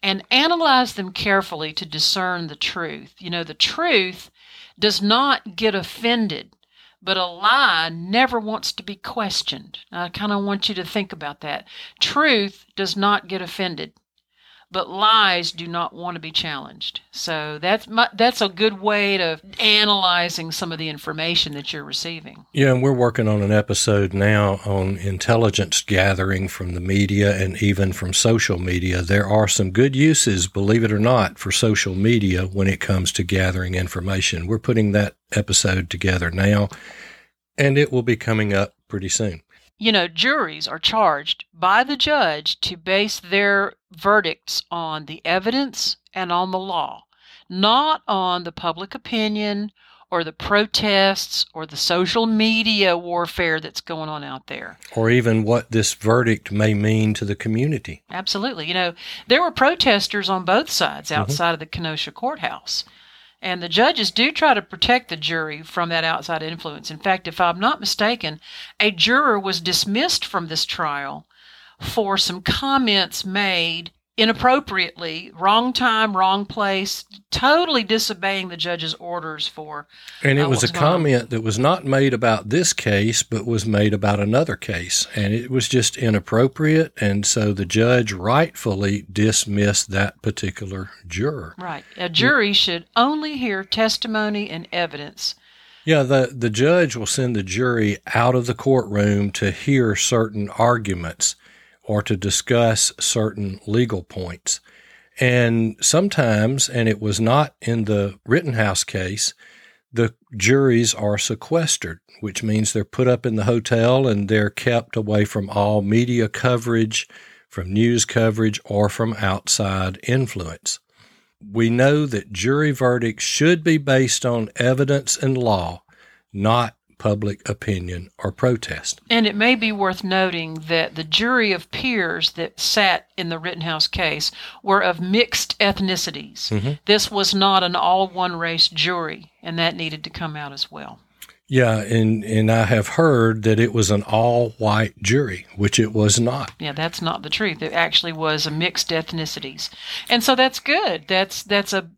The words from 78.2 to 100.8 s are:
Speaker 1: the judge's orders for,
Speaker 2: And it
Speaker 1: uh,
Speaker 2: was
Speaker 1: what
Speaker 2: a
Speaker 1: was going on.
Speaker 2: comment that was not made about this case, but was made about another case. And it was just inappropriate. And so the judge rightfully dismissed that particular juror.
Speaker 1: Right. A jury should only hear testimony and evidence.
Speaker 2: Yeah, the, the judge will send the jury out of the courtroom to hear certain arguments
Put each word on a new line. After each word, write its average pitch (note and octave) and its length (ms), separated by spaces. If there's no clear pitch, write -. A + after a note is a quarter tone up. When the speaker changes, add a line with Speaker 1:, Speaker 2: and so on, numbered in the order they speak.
Speaker 1:
the F3 80
judge's E3 380
orders D#3+ 520
for, D3+ 400
Speaker 2:
And C#3 160
it - 20
Speaker 1:
uh, C#3+ 60
Speaker 2:
was C3 80
Speaker 1:
what G#2 60
Speaker 2:
a - 20
Speaker 1:
was A#2 80
going C#3+ 120
on. D#3+ 80
Speaker 2:
comment C3+ 380
that A2+ 120
was G#2+ 140
not D3+ 280
made C3+ 280
about A2 360
this D#3+ 240
case, G#2+ 500
but A2 240
was A2+ 180
made G#2 300
about G2+ 240
another A#2+ 380
case. F2 580
And G2+ 180
it B2 200
was B2+ 160
just - 280
inappropriate. C3+ 1040
And G2+ 240
so G#2+ 280
the F#2+ 120
judge A2 480
rightfully G2+ 1000
dismissed G2+ 800
that G2 280
particular F#2+ 720
juror. G2 500
Speaker 1:
Right. E3+ 280
A F3+ 120
jury G#3 440
should E3+ 340
only D4+ 400
hear G#3 260
testimony G#3+ 880
and E3 220
evidence. D3+ 640
Speaker 2:
Yeah, D#3 180
the, C3 340
the A#2 140
judge C#3 460
will G#2+ 100
send B2 300
the G2 80
jury G#2+ 540
out A#2+ 200
of B2 120
the B2 80
courtroom G#2 760
to G2 220
hear B2 420
certain G#2+ 560
arguments G#2 840